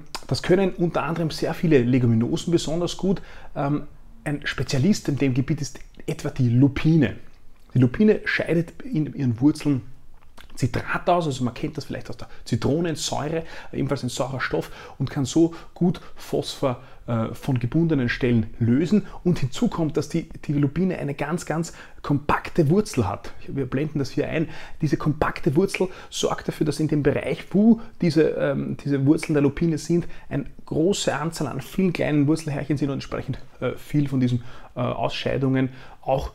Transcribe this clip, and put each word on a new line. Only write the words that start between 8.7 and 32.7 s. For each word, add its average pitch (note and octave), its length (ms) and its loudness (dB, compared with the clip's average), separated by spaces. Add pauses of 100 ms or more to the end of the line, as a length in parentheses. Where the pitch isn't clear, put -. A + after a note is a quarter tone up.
in D3+ 320 -2
ihren A#2+ 280 -2
Wurzeln D3 400 2 (720)
Zitrat - 540 -2
aus, F3 160 4
also B2+ 180 -4
man A#2 100 -2
kennt - 240 -8
das C#3 80 -6
vielleicht - 240 -8
aus - 80 -10
der - 100 -10 (160)
Zitronensäure, D3+ 1000 -2 (280)
ebenfalls C3+ 320 -2
ein B2 60 -2
saurer B2+ 320 -4
Stoff, - 280 -4 (300)
und C3 100 -2
kann C#3+ 160 -2
so E3 300 4 (180)
gut E3+ 280 0 (140)
Phosphor, - 640 -4 (260)
äh, A#2 260 -2
von C3 240 -2
gebundenen C#3 520 2
Stellen A#2+ 380 2 (120)
lösen. D#3+ 480 4 (160)
Und F3 160 2
hinzu C3+ 300 0
kommt, D#3 280 -2
dass C3+ 120 -2
die, E3 200 -2 (160)
die D#3 80 0
Lupine C#3+ 460 0
eine C#3+ 160 -4
ganz, D3 300 -4
ganz E3 280 -4 (300)
kompakte - 640 0
Wurzel E3+ 380 2
hat. - 240 -6 (160)
Wir C3 180 -4
blenden D3 320 -2
das C3+ 140 -2
hier D3 160 -2
ein. D#3+ 220 0 (320)
Diese D3+ 160 2
kompakte - 580 0
Wurzel F#3 320 2 (220)
sorgt - 400 -4
dafür, - 160 -2
dass D3 140 0
in D#3 100 2
dem D3+ 120 2
Bereich, C3+ 500 0
wo A3 300 8 (200)
diese, D#3+ 300 6
ähm, C#3 520 -2
diese C#3 220 2
Wurzeln D#3+ 280 4
der C#3+ 80 4
Lupine D3+ 380 2
sind, E3+ 260 2 (240)
eine C#3+ 160 -4 (200)
große D#3 500 2
Anzahl D#3 320 -4
an C3+ 140 -6
vielen F#3+ 320 0
kleinen C#3+ 340 2
Wurzelhärchen D3 500 0